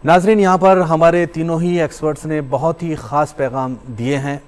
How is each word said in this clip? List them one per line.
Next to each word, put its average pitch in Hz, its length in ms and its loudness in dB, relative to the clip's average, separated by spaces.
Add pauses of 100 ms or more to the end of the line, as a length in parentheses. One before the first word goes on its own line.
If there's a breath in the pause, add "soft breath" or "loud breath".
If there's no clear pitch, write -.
नाज़रीन, 185 340 4
यहाँ 185 180 4
पर 190 200 4
हमारे 165 480 2
तीनों 165 360 -4
ही 175 180 0
experts 151 460 -4
ने 156 140 -4
बहुत 139 420 -4
ही 160 120 -4
ख़ास 143 440 -4
पैगाम 131 380 -4 (140)
दिए 120 260 -4
हैं। 139 320 -6